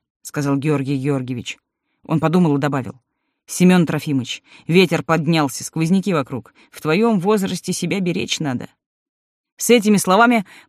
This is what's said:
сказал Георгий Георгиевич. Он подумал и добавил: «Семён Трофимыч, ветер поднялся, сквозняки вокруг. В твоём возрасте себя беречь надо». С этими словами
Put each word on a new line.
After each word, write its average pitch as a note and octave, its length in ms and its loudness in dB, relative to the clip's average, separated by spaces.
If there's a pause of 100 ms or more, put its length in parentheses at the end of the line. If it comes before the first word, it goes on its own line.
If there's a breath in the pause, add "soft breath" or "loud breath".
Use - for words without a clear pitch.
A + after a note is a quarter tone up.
(240)
сказал C#3 340 -4
Георгий C#3 400 -2
Георгиевич. C3 640 -6 (440)
Он D#3+ 160 -2
подумал D#3+ 380 2
и - 20 0
добавил: C#3 400 -4 (460)
«Семён F3+ 400 4
Трофимыч, C#3+ 560 -4 (260 soft breath)
ветер E3 360 4
поднялся, D#3+ 600 0
сквозняки F3+ 500 0
вокруг. C3 400 -6 (180 soft breath)
В - 100 -20
твоём G3+ 380 2
возрасте F#3 540 -2
себя F3+ 260 -4
беречь F3+ 400 -4
надо». C3+ 300 -6 (880)
С - 120 -8
этими G#3+ 280 4
словами A3 480 2 (240 soft breath)